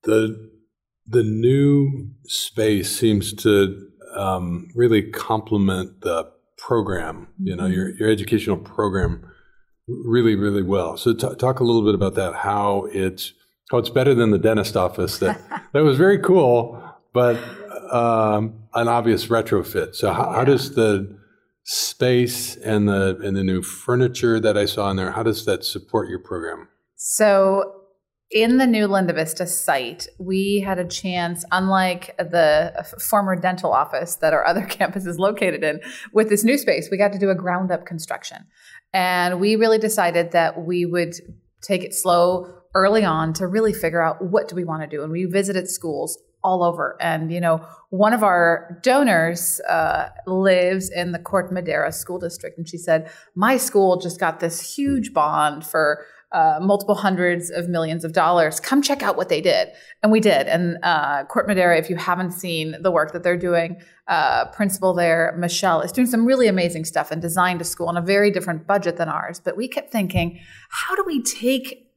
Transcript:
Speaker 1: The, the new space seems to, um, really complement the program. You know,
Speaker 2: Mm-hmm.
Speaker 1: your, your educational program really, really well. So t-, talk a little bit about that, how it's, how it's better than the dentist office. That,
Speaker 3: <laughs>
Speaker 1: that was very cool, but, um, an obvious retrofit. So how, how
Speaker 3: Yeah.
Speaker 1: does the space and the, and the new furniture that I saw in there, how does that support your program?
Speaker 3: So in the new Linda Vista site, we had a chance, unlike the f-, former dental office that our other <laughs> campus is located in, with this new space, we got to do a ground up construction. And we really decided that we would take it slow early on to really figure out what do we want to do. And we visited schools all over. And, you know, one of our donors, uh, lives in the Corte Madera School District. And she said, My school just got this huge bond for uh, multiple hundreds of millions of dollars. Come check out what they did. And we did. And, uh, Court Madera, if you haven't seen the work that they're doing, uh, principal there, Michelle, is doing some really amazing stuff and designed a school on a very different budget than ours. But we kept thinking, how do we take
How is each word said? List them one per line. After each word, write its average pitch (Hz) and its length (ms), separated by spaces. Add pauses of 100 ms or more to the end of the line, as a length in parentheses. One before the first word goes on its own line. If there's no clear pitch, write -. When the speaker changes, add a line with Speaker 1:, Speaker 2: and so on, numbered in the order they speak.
Speaker 1:
The, 110 460 (560)
the 117 160
new 135 880 (160)
space - 680
seems 104 360 (100)
to, 98 460 (280)
um, 90 580
really 113 280
complement 101 1000
the 82 280 (280)
program. 90 680 (100)
You 95 180
know, 92 80
Speaker 2:
Mm-hmm. 95 80
Speaker 1:
your, 95 240
your 107 140
educational 104 460
program 92 680 (640)
really, 117 460
really 101 280
well. 87 340
So 117 180
t-, 131 240
talk 127 220
a 123 40
little 117 200
bit 104 100
about 95 200
that, 90 220
how 101 560
it's, 95 400 (380)
how 123 80
it's 110 120
better 135 240
than 117 160
the 101 80
dentist 107 380
office. 90 420
That, - 220 (280)
Speaker 3:
<laughs> - 40
Speaker 1:
that 143 100
was 139 140
very 190 220
cool, 123 640 (300)
but, 123 240 (560)
um, 110 720 (100)
an 117 140
obvious 117 380
retrofit. 104 680
So 95 180
how, 117 200
how 113 80
Speaker 3:
Yeah. 131 60
Speaker 1:
does 135 280
the 101 440 (460)
space - 920
and 104 320
the, 98 340
and 98 140
the 95 80
new 92 180
furniture 123 800
that 107 180
I 101 60
saw 101 260
in 98 60
there, 92 160
how 110 100
does 110 220
that 95 200
support 98 440
your 120 100
program? 82 500 (280)
Speaker 3:
So 196 840 (520)
in 233 260
the 262 100
new 214 200
Linda 190 260
Vista 160 340
site, 135 600 (120)
we 196 460
had 190 140
a 175 100
chance, 175 640
unlike 185 640
the 160 600
f-, - 240
former 196 360
dental 180 340
office 143 440
that 160 160
our - 140
other 180 160
<laughs> - 80
campus 185 360
is 170 120
located 185 440
in, 151 180 (340)
with 214 160
this 208 140
new 254 120
space, 165 340
we 196 60
got 202 160
to 196 60
do 196 120
a 185 40
ground 180 360
up 175 140
construction. - 540 (560)
And 180 460
we 214 160
really 220 220
decided 175 540
that 165 340
we 175 200
would 170 280 (480)
take 190 220
it - 100
slow 180 580 (220)
early 202 300
on 160 300
to 185 120
really 208 260
figure 170 300
out 165 200
what 190 260
do 170 80
we 180 80
want 160 180
to 151 60
do. 151 140
And 156 100
we 175 140
visited 185 440
schools 156 480 (260)
all 185 200
over. 165 360
And, 160 320
you 175 80
know, 165 240 (260)
one 208 220
of 220 100
our 175 600
donors, 185 840
uh, 156 400 (180)
lives 185 640
in 175 220
the 165 60
Corte 180 340
Madera 156 400
School 180 260
District. - 400
And 165 100
she 175 100
said, 160 320 (260)
My 226 220
school 190 420
just 175 180
got 165 220
this - 340
huge 277 400
bond 151 500
for 151 400 (280)
uh, 160 280
multiple 196 340
hundreds 175 560
of 175 180
millions 165 360
of 160 80
dollars. 165 480
Come 277 220
check 277 200
out 208 140
what 180 120
they 156 120
did. 135 280 (340)
And 214 80
we 220 100
did. 151 260
And, 170 360
uh, 147 420
Court - 220
Madera, 180 320
if 156 120
you 170 60
haven't 180 360
seen 160 500
the 185 80
work 160 220
that 180 100
they're 180 140
doing, 170 440 (280)
uh, 139 380
principal 190 480
there, 165 440
Michelle, 170 420
is 175 120
doing 247 140
some 233 200
really 254 220
amazing 175 360
stuff - 260
and 160 100
designed 175 400
a 170 40
school 165 240
on 175 80
a 170 60
very 196 280
different 175 360
budget 180 300
than 160 120
ours. 156 320
But - 160
we 247 120
kept - 220
thinking, 180 500 (300)
how - 260
do 392 100
we 294 160
take - 720